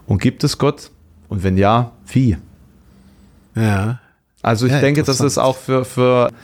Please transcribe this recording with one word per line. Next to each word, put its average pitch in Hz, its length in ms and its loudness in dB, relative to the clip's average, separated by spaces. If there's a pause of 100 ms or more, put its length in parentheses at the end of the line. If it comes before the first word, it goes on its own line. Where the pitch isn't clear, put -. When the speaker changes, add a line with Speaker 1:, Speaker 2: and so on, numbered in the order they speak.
Speaker 1:
Und 101 140 0
gibt - 220 -2
es - 140 -4
Gott? 143 340 -4 (380)
Und 95 140 -6
wenn 95 140 0
ja, 113 340 2 (160)
wie? 120 300 0 (1160)
Speaker 2:
Ja. 110 440 -2 (420)
Speaker 1:
Also 117 240 0
ich 123 60 2
Speaker 2:
Ja, 143 80 2
Speaker 1:
denke, 143 240 2
das 135 160 0
Speaker 2:
interessant. 143 120 0
Speaker 1:
ist - 60 -4
auch 127 200 0
für, 131 280 -2
für, 123 440 2 (140)